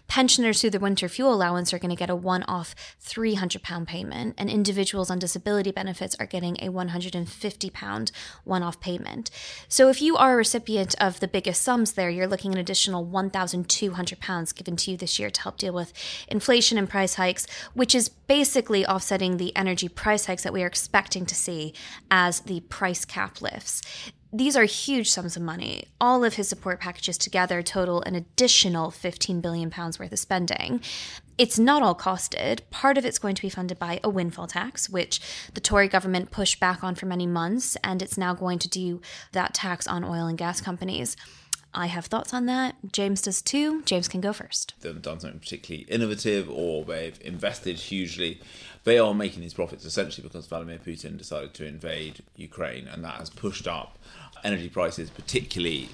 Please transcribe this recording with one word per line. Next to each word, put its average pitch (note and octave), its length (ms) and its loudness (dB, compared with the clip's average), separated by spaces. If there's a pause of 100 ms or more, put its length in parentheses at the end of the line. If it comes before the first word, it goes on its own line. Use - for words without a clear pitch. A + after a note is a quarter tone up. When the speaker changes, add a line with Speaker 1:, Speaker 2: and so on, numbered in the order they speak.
Speaker 1:
Pensioners A#3+ 540 4
through A3+ 80 4
the G3 100 2
winter G3 300 2
fuel B3+ 240 4
allowance F3+ 400 2
are F3 60 -4
gonna F3 160 -2
get F3 160 -2
a F3+ 40 2
one-off F3+ 600 -2 (240)
three A3+ 340 -2
hundred F#3 300 -2
pound E3+ 240 -6
payment, E3 500 -6
and G3 100 -2
individuals G3 640 2
on F3+ 80 0
disability F#3+ 540 0
benefits F#3+ 480 -6
are - 80 -4
getting F3 340 -2
a - 80 -4
one F3+ 200 -4
hundred F3 260 -6
and F3 120 -4
fifty - 440 -6
pound G#3 400 -6 (320)
one-off F3 360 -2
payment. - 520 -6 (360)
So C4 220 10
if C4+ 140 4
you D#4+ 140 6
are C4 160 10
a B3 40 8
recipient A3 640 2
of F#3 180 2
the G3 80 0
biggest F#3 360 0
sums A#3 300 4
there, F3+ 180 0
you're F3+ 160 0
looking G3 240 -2
at F#3+ 60 0
an F#3 40 0
additional F3+ 420 0
one F#3+ 280 -2
thousand F3+ 380 -2
two G3 240 2
hundred F3+ 260 -4
pounds E3+ 320 -4
given F3+ 240 -6
to F3+ 160 -2
you F3+ 60 -4
this E3+ 200 -2
year G3+ 120 -2
to - 120 -4
help - 160 -8
deal F#3 160 -2
with F3 200 -4 (340)
inflation A3+ 500 4
and G3 120 2
price F#3+ 260 2
hikes, F#3 320 0 (260)
which B3 220 4
is A#3 140 4
basically C4 760 4
offsetting F#3 520 0
the F3+ 180 -2
energy F#3 320 0
price G#3+ 380 0
hikes F#3 180 -4
that - 80 -2
we F#3+ 100 -2
are F3+ 60 0
expecting - 580 0
to - 80 -2
see D#3 400 -2 (380)
as F3+ 300 6
the F#3 180 -4
price F3+ 460 -2
cap - 360 -6
lifts. - 400 -6 (520)
These C4+ 240 2
are A3+ 80 8
huge A#3 440 0
sums F3+ 280 -2
of E3+ 40 -6
money. E3+ 460 -8 (140)
All B3 240 6
of A3 80 2
his G3 160 -2
support F3+ 320 -4
packages F3+ 360 -4
together F3+ 440 2
total F3+ 400 0
an F#3 140 -2
additional E3+ 760 4
fifteen F3 480 -4
billion E3+ 300 -2
pounds E3+ 280 -6
worth - 140 -12
of G3+ 80 -4
spending. F#3 600 -2 (560)
It's A#3+ 200 6
not C4+ 240 8
all F#3 140 6
costed. - 760 -2
Part C4+ 280 4
of B3+ 80 4
it's - 140 -2
going G3 160 0
to - 60 -4
be G3 80 -4
funded F3+ 300 -6
by F3 240 -4
a A3 60 2
windfall F3 380 -2
tax, - 420 -4
which F#3 320 -2 (320)
the - 80 -10
Tory G3+ 260 6
government F#3 420 2
pushed - 300 0
back F3+ 240 2
on F#3 120 -2
for - 100 -8
many F3+ 200 -2
months, F3 600 0
and F#3 160 -2
it's - 160 -4
now F3+ 160 0
going F3+ 260 -2
to - 80 -2
do F3 320 -4 (320)
that - 220 0
tax F3+ 340 -4
on F3 160 -2
oil E3+ 240 -2
and E3 100 -2
gas E3+ 220 -4
companies. F#3+ 560 -4 (640)
I F3+ 100 -2
have F3 180 -6
thoughts - 280 -4
on B3 120 -2
that. B3+ 300 -2 (180)
James G3+ 280 0
does F#3+ 200 -2
too. D4+ 420 0
James F3+ 240 0
can F3+ 140 -4
go G3+ 100 0
first. - 480 -8
Speaker 2:
They've E2 220 -10
done E2 180 -8
something D#2 220 -12
particularly - 480 -12
innovative, G#2 600 0
or D#2 360 -2
they've E2 340 -8
invested F2 560 -6
hugely. F2 640 -6 (460)
They A#2 120 8
are A2 160 6
making G2+ 280 -2
these E2+ 120 -12
profits E2 300 -6
essentially D#2+ 420 -6
because D#2+ 220 -14
Vladimir E2 320 -10
Putin D#2+ 380 -12
decided C#2+ 380 -10
to - 100 -12
invade D#2 580 -10 (140)
Ukraine, C2+ 500 -8
and E2 160 -12
that D#2 120 -10
has D#2+ 140 -12
pushed - 380 -8
up E2 300 -8 (460)
energy F2+ 260 -4
prices, E2 400 -2
particularly E2+ 840 -4